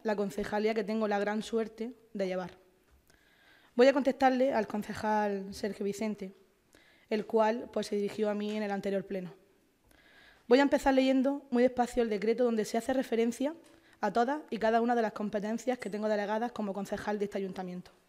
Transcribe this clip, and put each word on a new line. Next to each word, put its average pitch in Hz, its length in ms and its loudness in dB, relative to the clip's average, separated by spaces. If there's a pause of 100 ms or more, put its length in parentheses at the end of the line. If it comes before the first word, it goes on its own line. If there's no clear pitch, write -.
la 214 120 0
concejalía 208 580 -2
que 220 120 -2
tengo 220 240 -2
la 202 100 0
gran 208 240 -2
suerte 226 480 -4 (220)
de 196 140 -2
llevar. 185 240 -6 (1200)
Voy 240 100 8
a 269 80 8
contestarle 262 640 4
al 214 100 0
concejal 208 880 -2
Sergio 202 320 -6
Vicente, 202 480 -6 (760)
el 214 160 -2
cual, 220 440 2
pues, 208 140 -2
se - 100 -4
dirigió 202 360 -2
a - 20 0
mí 208 240 -4
en 214 60 -4
el 202 80 -4
anterior 196 340 -2
pleno. 180 300 -8 (1120)
Voy 240 100 6
a 277 60 8
empezar 277 320 4
leyendo 269 560 2
muy 240 100 4
despacio 247 400 2
el 233 80 0
decreto 214 340 0
donde 226 220 2
se 226 140 -2
hace 233 120 -4
referencia 254 600 0 (480)
a 208 100 0
todas 240 380 2
y 233 80 -6
cada 226 240 4
una 240 140 2
de 233 80 2
las 214 80 0
competencias 214 680 -4
que 208 140 -8
tengo 214 180 -2
delegadas 214 420 -2
como 208 220 -4
concejal 202 460 -4
de 202 60 0
este 202 120 -6
ayuntamiento. 185 540 -8 (180)